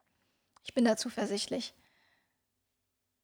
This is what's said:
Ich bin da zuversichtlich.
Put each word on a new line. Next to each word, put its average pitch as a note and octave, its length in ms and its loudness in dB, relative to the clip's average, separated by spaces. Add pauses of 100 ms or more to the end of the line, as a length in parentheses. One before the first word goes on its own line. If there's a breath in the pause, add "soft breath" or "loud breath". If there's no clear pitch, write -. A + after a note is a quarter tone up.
(640)
Ich - 100 -18
bin A#3+ 120 4
da A3 120 6
zuversichtlich. G#3+ 800 -4 (1500)